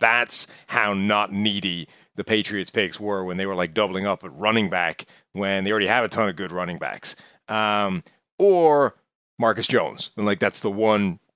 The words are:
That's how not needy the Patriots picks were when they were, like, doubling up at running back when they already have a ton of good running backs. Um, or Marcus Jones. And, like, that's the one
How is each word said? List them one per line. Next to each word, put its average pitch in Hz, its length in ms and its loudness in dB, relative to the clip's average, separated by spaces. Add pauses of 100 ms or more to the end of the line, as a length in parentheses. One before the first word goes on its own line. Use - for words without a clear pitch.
That's 117 460 2 (220)
how 107 260 0
not 101 400 0
needy 98 520 -2 (300)
the 98 80 -8
Patriots 104 460 -2
picks 95 280 -2
were 101 280 -6
when 90 100 -6
they 95 80 -4
were, 98 100 -4
like, 87 200 -4
doubling 98 320 -2
up 95 180 -2
at 78 100 -16
running 107 360 0
back 85 340 -4 (280)
when 98 320 -2
they 101 60 -2
already 104 180 0
have 120 140 2
a 110 60 -2
ton 110 220 0
of 82 60 -10
good 95 140 -8
running 90 280 -6
backs. - 360 -6 (360)
Um, 104 540 0 (340)
or 160 580 6 (420)
Marcus 113 280 2
Jones. 87 500 -2
And, 104 80 -4
like, 104 160 0
that's 101 200 0
the 107 100 -2
one 104 480 2 (180)